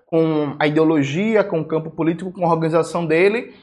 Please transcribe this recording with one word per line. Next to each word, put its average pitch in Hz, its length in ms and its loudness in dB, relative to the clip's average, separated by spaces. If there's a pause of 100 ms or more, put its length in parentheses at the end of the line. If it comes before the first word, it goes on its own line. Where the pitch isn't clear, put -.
com 156 500 0
a 151 80 0
ideologia, 160 760 2
com 165 160 -4
o 156 80 -6
campo 156 240 -4
político, 175 400 -4
com 175 160 -4
a 165 40 2
organização 165 540 0
dele, 196 580 2